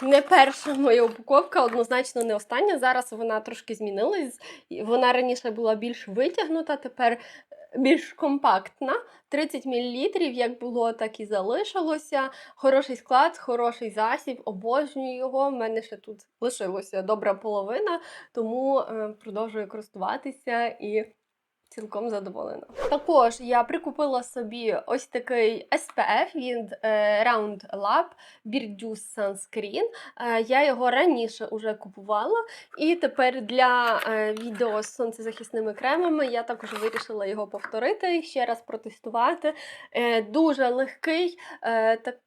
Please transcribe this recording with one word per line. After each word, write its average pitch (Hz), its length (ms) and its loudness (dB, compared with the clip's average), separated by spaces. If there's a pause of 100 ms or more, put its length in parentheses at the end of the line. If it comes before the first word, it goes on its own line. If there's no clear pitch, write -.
Не 277 200 8
перша 277 520 6
моя 254 300 6
упаковка, 277 600 4
однозначно 247 600 0
не 226 120 2
остання. 294 420 0
Зараз 254 360 2
вона 220 260 -2
трошки 226 360 -10
змінилась. 233 640 -2 (300)
І - 140 -8
вона 247 300 4
раніше 247 380 -2
була 220 240 0
більш 233 320 -8
витягнута, 320 680 -2
тепер, 254 360 0
е, 233 80 -4 (580)
більш 262 360 4
компактна. 277 800 0 (360)
Тридцять 302 360 -4
мілілітрів, 262 680 -2
як 240 260 -2
було, 233 340 -2
так 220 260 -6
і 214 60 -10
залишилося. 285 1040 -2 (260)
Хороший 269 400 2
склад, 285 420 2
хороший 240 540 -2
засіб, 240 540 -2
обожнюю 254 720 -4
його. 262 320 -2
В 277 40 -4
мене 226 280 -4
ще 220 160 -16
тут 208 200 -18 (240)
лишилося 196 600 -4
добра 202 320 0
половина, 220 640 -4 (340)
тому, 247 460 0
е, 214 340 -4 (100)
продовжую 214 440 -6
користуватися 233 1000 -6
і 214 380 -4 (640)
цілком 214 400 -8
задоволена. 196 580 -8 (220)
Також 285 500 4
я 240 240 2
прикупила 294 600 -2
собі 226 540 -4 (100)
ось 262 200 -2
такий 233 640 0
S 320 260 -2
P 226 60 2 (220)
F 370 100 -6
від, 240 480 -6
е, 214 400 4
Round 214 560 0
Lab 233 260 2 (400)
Beardues 220 720 -8
Sunscreen. 208 640 -4 (340)
Е, 233 240 0
я 254 240 4
його 254 260 2
раніше 240 540 2
уже 214 280 -4
купувала, 214 720 -2 (320)
і 320 180 2
тепер 262 460 0
для, 240 640 4
е, 220 260 0
відео 220 480 -2
з - 140 -12
сонцезахисними 226 800 -6
кремами 302 540 0
я 233 160 -2
також 226 300 -8
вирішила 220 520 -4
його 196 220 -4
повторити, 320 760 -2
ще 254 220 -2
раз 240 160 -2
протестувати. 240 920 -2 (380)
Е, 233 300 2
дуже 262 480 4
легкий, 320 680 -2 (260)
е, 226 340 2 (300)